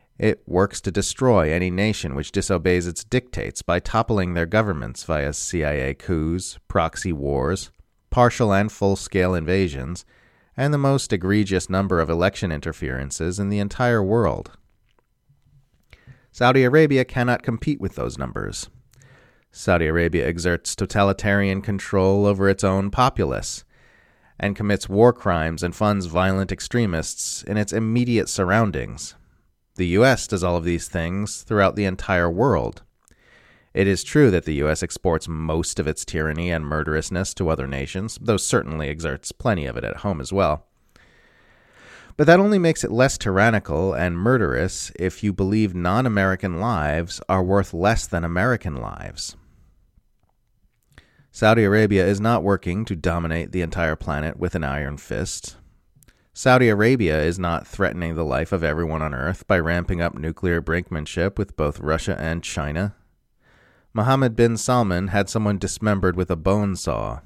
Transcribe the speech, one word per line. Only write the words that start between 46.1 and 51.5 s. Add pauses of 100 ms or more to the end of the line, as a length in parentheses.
lives
are
worth
less
than
American
lives. (1900)
Saudi